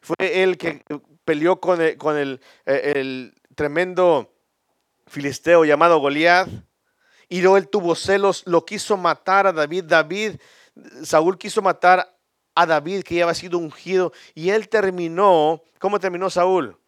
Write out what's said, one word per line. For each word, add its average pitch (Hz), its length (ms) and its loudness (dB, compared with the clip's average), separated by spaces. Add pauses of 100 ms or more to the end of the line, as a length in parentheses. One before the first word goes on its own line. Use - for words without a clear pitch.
fue 165 180 -6
él 185 380 0
que 156 260 -10 (400)
peleó 170 380 0
con 170 200 0
el, 160 160 -2
con 151 200 -4
el, 135 240 -6 (240)
eh, 143 300 -2
el 131 380 -8 (220)
tremendo 165 800 0 (720)
filisteo 147 560 2
llamado 156 360 4
Goliat, 160 500 2 (800)
y 180 100 -6
luego 190 160 6
él 196 140 0
tuvo 175 260 -2
celos, 196 500 -2
lo 170 200 0
quiso 202 320 -6
matar 185 500 0
a 185 60 0
David. 160 320 -4
David, 170 500 0 (680)
Saúl 165 340 2
quiso 214 240 -6
matar 180 560 2 (360)
a 170 120 4
David, 165 380 -2
que 170 120 -8
ya 175 80 0
había 170 100 0
sido 175 260 -8
ungido, 170 520 -4 (220)
y 165 160 -6
él 214 180 -2
terminó, 175 960 0 (160)
¿cómo 202 220 -2
terminó 185 280 -4
Saúl? 175 480 0 (100)